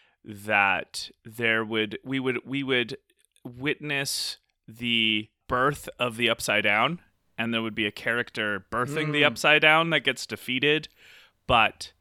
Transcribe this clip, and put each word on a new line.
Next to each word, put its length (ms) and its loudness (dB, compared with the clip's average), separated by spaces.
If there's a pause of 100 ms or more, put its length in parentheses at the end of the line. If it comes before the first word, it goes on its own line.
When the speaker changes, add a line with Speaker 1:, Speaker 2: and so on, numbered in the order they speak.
(260)
Speaker 1:
that 840 0 (140)
there 400 0
would, 400 -2
we 160 -4
would, 260 -2
we 160 -6
would 360 -2 (460)
witness 960 -4 (300)
the 640 0 (180)
birth 400 0 (100)
of 200 -4
the 120 2
Upside 360 0
Down, 340 2 (380)
and 160 -4
there 80 -2
would 140 -6
be 120 -2
a 40 -4
character 800 -4
birthing 420 -4
the 100 2
Speaker 2:
Mm. 40 8
Speaker 1:
Upside 340 2
Down 300 6
that 100 2
gets 260 -2
defeated, 600 -2 (580)
but 540 2